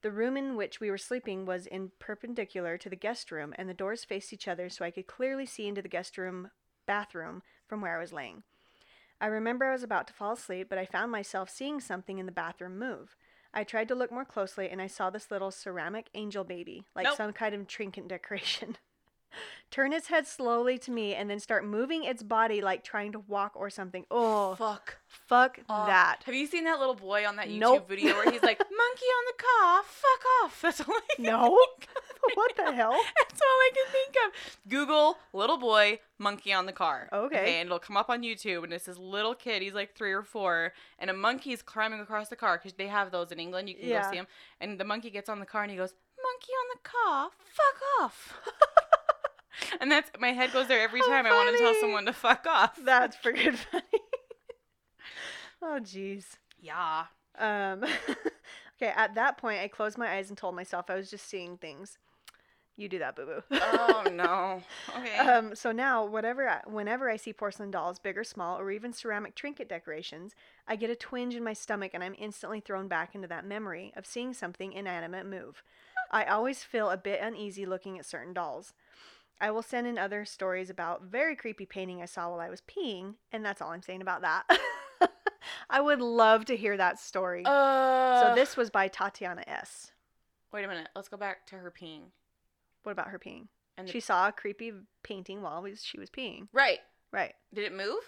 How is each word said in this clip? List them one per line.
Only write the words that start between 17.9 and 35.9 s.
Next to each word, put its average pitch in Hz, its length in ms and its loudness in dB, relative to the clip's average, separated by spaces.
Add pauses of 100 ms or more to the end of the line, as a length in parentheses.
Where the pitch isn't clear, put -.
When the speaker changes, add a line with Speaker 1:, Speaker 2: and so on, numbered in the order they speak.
Speaker 1:
decoration. - 760 -8
<laughs> - 40 -20 (840)
Turn 277 220 2
its 311 140 -4
head 311 200 2
slowly 247 520 0
to 254 120 -12
me 220 240 -2
and 208 140 -4
then 202 120 -6
start 208 240 0
moving 262 400 -2
its 233 180 -4
body 220 400 2
like 190 220 0
trying 208 280 -6
to 214 60 -10
walk 202 360 -4
or 196 140 -6
something. 185 420 -10
Oh, 214 440 2
Speaker 2:
Fuck. 208 420 -4 (120)
Speaker 1:
fuck 254 500 4 (100)
Speaker 2:
Uh, 214 180 0
Speaker 1:
that. 180 380 8
Speaker 2:
have 254 100 -6
you 277 120 0
seen 330 180 -2
that 320 140 2
little 262 160 2
boy 202 320 0
on 202 100 -2
that 208 120 -4
YouTube 208 100 -6
Speaker 1:
Nope. 240 300 8
Speaker 2:
video - 260 4
where - 160 6
he's 240 120 0
like, 220 160 6
Speaker 1:
<laughs> - 0 -
Speaker 2:
"Monkey 453 460 2
on 494 220 4
the 494 160 -6
car, 403 420 6
fuck - 400 2 (200)
off"? - 180 -6
<laughs> - 0 -
That's 330 180 2
all - 140 -2
I 453 60 0 (160)
can 240 80 -6
Speaker 1:
No. 226 240 6
Speaker 2:
think - 480 8
of - 60 -6 (280)
Speaker 1:
<laughs> - 60 -2
What 440 200 2
the 392 60 0
Speaker 2:
right 311 80 2
now. 254 60 -2
Speaker 1:
hell? 240 240 4 (180)
Speaker 2:
That's - 240 2
all 523 160 8
I 523 160 8
can 523 180 2
think 539 220 2 (120)
of. - 320 -8 (120)
Google 302 480 4 (160)
little 233 240 2
boy, 214 400 6 (200)